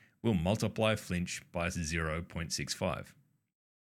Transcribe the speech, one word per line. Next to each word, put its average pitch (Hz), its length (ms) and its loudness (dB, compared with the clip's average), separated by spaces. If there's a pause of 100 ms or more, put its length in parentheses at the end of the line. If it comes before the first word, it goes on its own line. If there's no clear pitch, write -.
(240)
will 113 120 4
multiply 107 600 2
flinch 90 460 -4 (100)
by 85 180 0
zero 80 580 0
point 82 240 -6
six - 220 -4
five. 82 400 -2 (760)